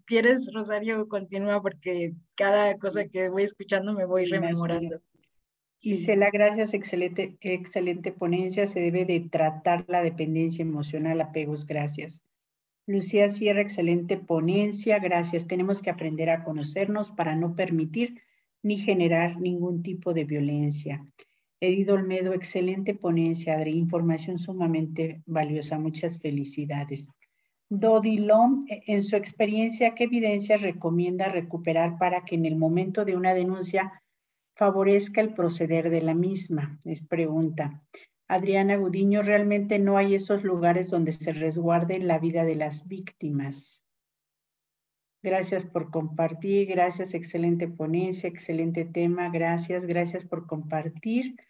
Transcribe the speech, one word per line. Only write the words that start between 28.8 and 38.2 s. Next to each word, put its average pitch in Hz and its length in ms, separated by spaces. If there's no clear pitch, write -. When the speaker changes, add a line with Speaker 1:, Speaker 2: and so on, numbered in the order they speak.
Speaker 2:
en 208 140
su 202 160
experiencia, 220 800
¿qué 240 100
evidencias 214 560
recomienda 180 680
recuperar 170 680
para 180 300
que - 80
en 165 100
el 160 120
momento 185 500
de 185 100
una 185 160
denuncia 185 720
favorezca 202 640
el 220 140
proceder 165 560
de 165 120
la 160 120
misma? 170 720
Es 160 180
pregunta. 156 800